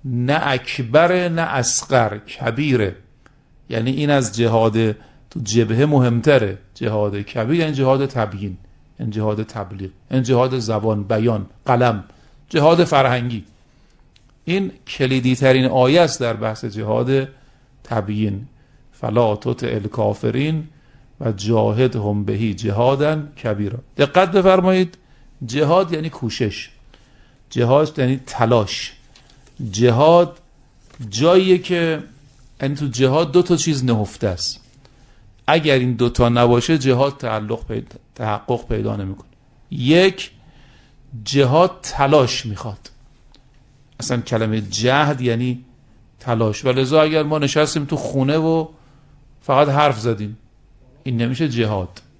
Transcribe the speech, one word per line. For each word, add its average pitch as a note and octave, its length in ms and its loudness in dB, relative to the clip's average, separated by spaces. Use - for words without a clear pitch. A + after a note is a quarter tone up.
نه B2+ 380 -2
اکبر D3 840 0
نه E3 140 -2
اصغر، A#2 760 -2
کبیره، A#2 760 -2
یعنی A#2 220 -2
این D3 200 -2
از A#2+ 260 0
جهاد A2+ 560 2
تو - 120 -10
جبهه A2+ 440 0
مهمتره. A#2+ 720 2
جهاد G#2 420 -2
کبیر A#2 440 -2
یعنی D#3 120 -2
جهاد C3+ 340 0
تبیین، G2+ 500 -6
یعنی A2+ 120 -6
جهاد G#2+ 300 -2
تبلیغ، F#2+ 480 -10
یعنی C3 120 0
جهاد B2+ 360 2
زبان، G#2+ 460 -2
بیان، G#2+ 420 0
قلم، A#2+ 380 2
جهاد E3 360 4
فرهنگی. B2 600 0
این F#3+ 280 -2
کلیدی C3 500 0
ترین C3 300 4
آیه C3 340 4
است D#3 200 2
در A#2 140 -2
بحث A2 300 -6
جهاد A#2+ 640 -2
تبیین: G#2+ 600 -4
«فلا A2 440 0
تطع B2 300 -6
الکافرین A#2 1000 -2
و A#2 120 -2
جاهدهم G#2+ 920 0
بهی G2+ 300 -2
جهادا C3+ 680 0
کبیرا.» G#2 340 -4
دقت E3+ 360 2
بفرمایید، F#3 680 2
جهاد D#3 460 0
یعنی D#3 180 -6
کوشش، - 600 -6
جهاد C#3 480 2
یعنی C3 280 0
تلاش. A2+ 680 0
جهاد C#3 680 4
جاییه F3+ 500 4
که، E3+ 440 -2
یعنی C#3+ 120 -4
تو C#3+ 120 -6
جهاد C3+ 460 0
دو F3 100 6
تا F3 140 2
چیز C#3+ 280 -2
نهفته G#2+ 440 -2
است. - 320 -6
اگر D3+ 280 2
این B2+ 180 2
دو A#2+ 160 0
تا A#2+ 200 2
نباشه A#2+ 500 2
جهاد C3+ 380 0
تعلق A2 500 -6
پید-، A2+ 280 -10
تحقق A2 540 -6
پیدا G#2+ 280 -4
نمی‌کنه. F#2+ 320 -10
یک، F3 600 2
جهاد C#3 460 2
تلاش C#3 640 2
می‌خواد. G#2 440 -10
اصلاً A#2+ 200 -2
کلمهٔ A2 400 -2
جهد B2+ 600 0
یعنی B2 440 -2
تلاش. A2+ 440 -2
و C3 40 2
لذا C3+ 340 2
اگر D#3 200 2
ما D3+ 160 -2
نشستیم D3+ 460 0
تو C#3+ 120 -4
خونه C#3 420 -2
و D#3+ 300 0
فقط C3+ 260 4
حرف C#3 320 2
زدیم، G#2+ 380 -4
این A#2+ 200 -4
نمیشه B2+ 260 -2
جهاد. G#2+ 540 -4